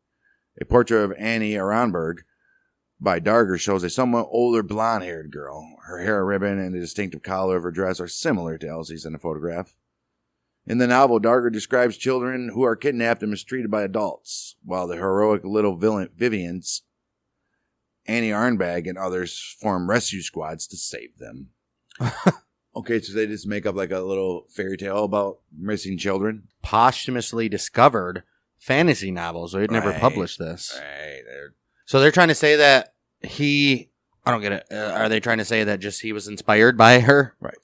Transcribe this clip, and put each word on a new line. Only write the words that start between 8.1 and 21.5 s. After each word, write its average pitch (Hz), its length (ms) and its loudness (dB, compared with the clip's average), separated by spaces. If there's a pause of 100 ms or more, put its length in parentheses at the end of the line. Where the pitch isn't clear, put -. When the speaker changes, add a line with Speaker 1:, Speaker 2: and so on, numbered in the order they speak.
Speaker 1:
to 80 100 -10
Elsie's 78 380 -10
in 80 80 -10
the 78 60 -10
photograph. 85 560 -8 (880)
In 117 140 -2
the 123 80 2
novel, 120 340 4
Darger 120 320 2
describes 120 420 0
children 127 580 -4
who 123 100 0
are 117 120 2
kidnapped 120 460 -2
and 107 100 -2
mistreated 110 400 -6
by 107 120 0
adults, 98 720 -6 (100)
while 92 220 -4
the 85 100 -6
heroic 98 480 2
little 101 320 0
villain, 104 400 0
Vivians 92 640 -4 (1300)
Annie 113 240 -2
Arnberg 95 560 -2
and 90 100 -8
others 92 420 -6 (220)
form 92 280 -2
rescue 104 320 -2
squads 80 460 -10
to 92 100 -16
save - 400 -12
them. 62 320 -18 (500)